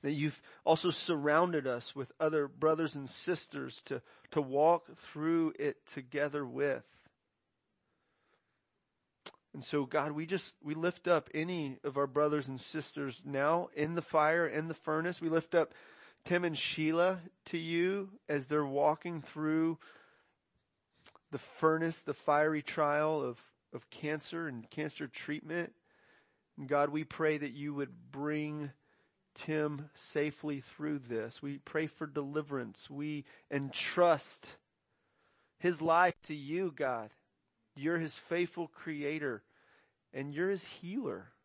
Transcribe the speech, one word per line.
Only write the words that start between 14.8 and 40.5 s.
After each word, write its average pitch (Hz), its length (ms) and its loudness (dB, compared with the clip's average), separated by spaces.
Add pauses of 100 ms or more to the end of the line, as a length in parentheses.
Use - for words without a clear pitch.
We 165 100 -2
lift 165 240 2
up 160 180 4 (520)
Tim 175 200 2
and 160 120 0
Sheila 170 640 2 (260)
to 180 120 -4
you 180 520 0 (180)
as 143 180 0
they're 147 200 2
walking 151 560 2
through 160 560 0 (1500)
the 143 60 -6
furnace, 160 640 2
the 143 120 -4
fiery 151 480 2
trial 151 600 2
of, 123 180 -4 (320)
of - 180 -12
cancer 156 560 -6
and 120 240 -10
cancer 151 380 -6
treatment. 156 640 -6 (840)
And 139 100 -10
God, 143 220 4
we 151 120 -2
pray 156 360 2
that 143 140 -4
you 143 220 -6
would 127 380 -6
bring 151 580 -4 (640)
Tim 151 600 -2
safely 147 680 -4
through 147 400 -6
this. 117 420 -6
We 143 160 -6
pray 156 300 -2
for 156 180 -8
deliverance. 143 840 -4
We 147 380 -6 (240)
entrust 143 1040 2 (1040)
his 170 240 0
life 170 320 6 (100)
to 156 100 -10
you, 156 400 -4
God. 123 360 -2 (640)
You're 156 240 0
his 160 160 -4
faithful 175 540 -4
creator, 147 760 -4 (720)
and 139 180 -6
you're 170 160 0
his 196 160 -2